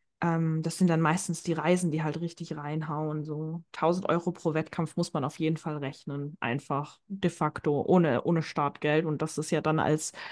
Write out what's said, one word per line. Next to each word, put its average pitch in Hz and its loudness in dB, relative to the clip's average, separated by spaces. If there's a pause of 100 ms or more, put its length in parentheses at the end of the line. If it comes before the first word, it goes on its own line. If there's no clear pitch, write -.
(220)
Ähm, 165 2
das 165 -4
sind 185 6
dann 165 4
meistens 165 0
die 175 -2
Reisen, 170 2
die 156 0
halt 156 -2
richtig 165 -8
reinhauen. 151 -4
So 156 -6
tausend 175 0
Euro 170 0
pro 165 -2
Wettkampf 160 -2
muss 170 -2
man 147 0
auf 151 -6
jeden 160 0
Fall 151 -6
rechnen. 143 -8
Einfach 143 -2
de 196 -2
facto, 151 0
ohne, 160 4
ohne 170 2
Startgeld. 151 0
Und 151 -2
das 156 -2
ist 156 -4
ja 156 2
dann 156 2
als, 151 2 (180)